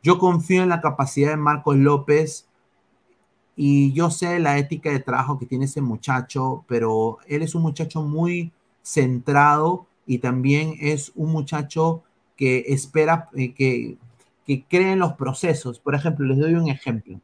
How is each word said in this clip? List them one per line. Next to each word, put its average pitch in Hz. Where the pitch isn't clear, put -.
Yo 180
confío 180
en 185
la 170
capacidad 143
de 151
Marcos 147
López 147
y 139
yo 165
sé 175
la 143
ética 147
de 139
trabajo 131
que 123
tiene 131
ese 139
muchacho, 131
pero 113
él 151
es 160
un 165
muchacho 160
muy 165
centrado 147
y 123
también 139
es 147
un 160
muchacho 160
que 127
espera, 156
eh, 127
que, 123
que 139
cree 190
en 190
los 170
procesos. 135
Por 143
ejemplo, 143
les 131
doy 156
un 170
ejemplo. 113